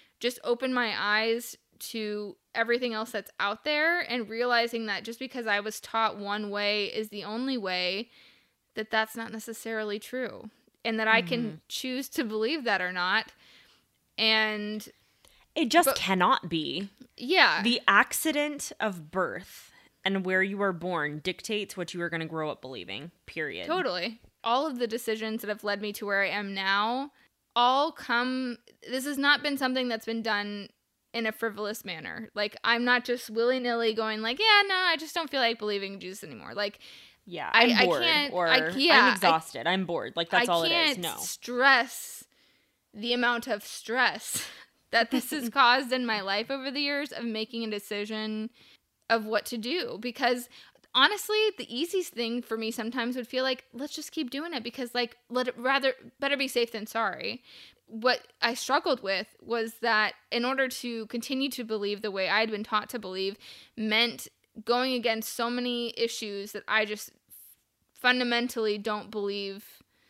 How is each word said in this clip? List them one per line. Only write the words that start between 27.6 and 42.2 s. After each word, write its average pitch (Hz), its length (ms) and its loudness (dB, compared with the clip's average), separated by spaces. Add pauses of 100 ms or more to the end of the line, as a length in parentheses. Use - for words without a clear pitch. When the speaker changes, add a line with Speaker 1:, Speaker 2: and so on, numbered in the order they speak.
Speaker 1:
come, 247 640 -2 (300)
this 254 160 -2
has 285 140 -4
not 285 240 4
been 285 160 0
something 254 300 0
that's 226 180 -4
been 226 160 -2
done 208 460 -2 (440)
in 226 140 -2
a 220 60 0
frivolous 214 520 -4
manner. 165 500 -10
Like, 208 280 -2
I'm 233 220 2
not 247 200 4
just 247 240 -2
willy-nilly 233 640 2
going 220 280 -2
like, 240 160 -2
"Yeah, 415 300 8
no, 381 80 0
I 359 200 4
just 311 180 -10
don't 330 140 -2
feel 277 120 0
like 226 180 2
believing 196 360 -4
in 190 60 -14
Jesus 190 240 -12
anymore." 110 300 -12
Like, 202 240 -4 (480)
Speaker 2:
Yeah, 151 260 -6
Speaker 1:
I, 233 120 8
Speaker 2:
I'm 247 140 6
Speaker 1:
I 254 60 6
Speaker 2:
bored, - 180 4
Speaker 1:
can't, 302 300 2
Speaker 2:
or - 160 2
Speaker 1:
I, 262 220 6
yeah, 277 280 6
Speaker 2:
"I'm 220 80 10
Speaker 1:
I, 185 60 6
Speaker 2:
exhausted, 160 540 2
I'm 185 200 2
bored." 135 300 -4
Like, 165 140 -2
that's 214 180 4
Speaker 1:
I 180 40 2
Speaker 2:
all 170 100 4
it 165 60 2
is. 165 40 2
Speaker 1:
can't 302 280 2
Speaker 2:
No. - 180 -4
Speaker 1:
stress - 1080 0 (680)